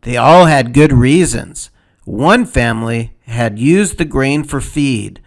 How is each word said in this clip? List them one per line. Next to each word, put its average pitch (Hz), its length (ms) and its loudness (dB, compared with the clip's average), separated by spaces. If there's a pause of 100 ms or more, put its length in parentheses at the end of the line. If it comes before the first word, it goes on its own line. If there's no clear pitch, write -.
They 120 160 -8
all 151 280 6
had 139 280 0
good 147 180 4
reasons. 135 760 0 (360)
One 175 400 0
family 117 680 -4 (140)
had 113 300 -4
used 175 400 0
the 165 80 -2
grain 143 380 -2
for 147 160 -8
feed. 127 680 -6